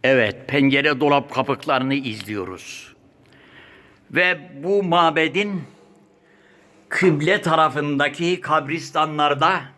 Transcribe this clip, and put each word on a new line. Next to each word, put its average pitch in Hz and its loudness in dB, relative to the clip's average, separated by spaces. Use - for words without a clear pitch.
Evet, 123 2
pencere 139 2
dolap 143 2
kapaklarını 135 -2
izliyoruz. 104 -8
Ve 175 0
bu 196 0
mabedin 170 2
kıble 165 2
tarafındaki 151 0
kabristanlarda 151 0